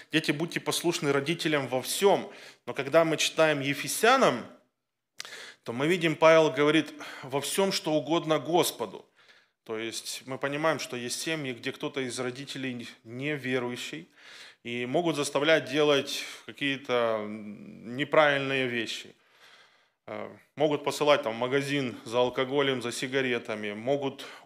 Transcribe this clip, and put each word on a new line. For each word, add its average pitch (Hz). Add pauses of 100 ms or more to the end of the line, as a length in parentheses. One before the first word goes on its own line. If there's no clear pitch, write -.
(120)
"Дети, 160
будьте 156
послушны 165
родителям 143
во 127
всём". 165 (360)
Но 120
когда 143
мы 160
читаем 156
Ефесянам, 147 (1200)
то 120
мы 127
видим, 165
Павел 160
говорит: 147 (300)
"Во 139
всём, 196
что 165
угодно 151
Господу". 139 (580)
То 110
есть 110
мы 131
понимаем, 147
что -
есть 120
семьи, 151
где 120
кто-то 143
из 123
родителей 127 (160)
неверующий, 127 (540)
и 120
могут 156
заставлять 143
делать 147 (220)
какие-то 120
неправильные 127
вещи. 120 (920)
Э, 107 (280)
могут 147
посылать 143
там 113
в -
магазин 131
за 117
алкоголем, 131
за 117
сигаретами, 120
могут 131 (220)